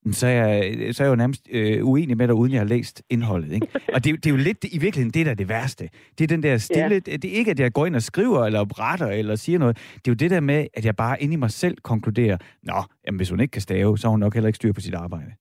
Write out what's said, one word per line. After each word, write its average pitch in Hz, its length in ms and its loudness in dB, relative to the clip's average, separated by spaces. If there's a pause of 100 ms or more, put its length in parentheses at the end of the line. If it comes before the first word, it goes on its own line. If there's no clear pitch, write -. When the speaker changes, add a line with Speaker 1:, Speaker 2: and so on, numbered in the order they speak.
(120)
Speaker 1:
så 127 140 -2
er 123 40 2
jeg, 110 640 0
så - 80 -2
er 139 40 2
jeg 139 40 4
jo 127 60 4
nærmest, 123 360 -2
øh, 107 340 0
uenig 135 300 2
med 120 120 2
dig, 120 60 4
uden 120 180 2
jeg 123 80 0
har 101 60 0
læst 117 440 -4
indholdet, 98 420 -2
ikke? 110 140 -2 (140)
Speaker 2:
<laughs> - 140 -6
Speaker 1:
Og 123 100 0
det, 151 100 2 (100)
det - 20 2
er 151 40 2
jo 139 60 4
lidt, 160 280 0
i 170 140 -6
virkeligheden, 139 320 0
det 156 160 0
der 135 60 0
er 107 40 -4
det 98 120 -4
værste. 113 400 -6 (300)
Det 160 60 4
er 151 40 0
den 165 140 2
der 143 160 2
stille, 165 360 2 (120)
Speaker 2:
Ja. 156 100 -6
Speaker 1:
det 143 80 -8
er 190 140 -2
ikke, 220 120 2
at 143 100 0
jeg 123 120 2
går 147 140 2
ind 170 100 0
og 113 60 0
skriver, 180 420 2
eller 104 360 0
retter, 156 260 -2
eller 107 300 -2
siger 170 220 0
noget. 120 180 2 (180)
Det - 140 -4
er 120 40 4
jo - 20 4
det 147 160 0
der 180 100 2
med, 143 340 2
at 110 100 -6
jeg 110 120 2
bare 120 260 -2
inde 147 120 0
i - 20 0
mig 123 140 0
selv - 320 -2
konkluderer, 110 540 0 (260)
"Nå, - 160 -4 (280)
jamen, 98 120 -6
hvis 90 120 -2
hun 87 100 -2
ikke - 120 0
kan 98 100 -6
stave, 101 360 2
så 110 80 -2
har 113 40 4
hun 110 100 4
nok 107 140 2
heller 110 140 2
ikke 107 80 0
styr 107 160 0
på 98 80 -4
sit 90 140 -8
arbejde." 85 460 -10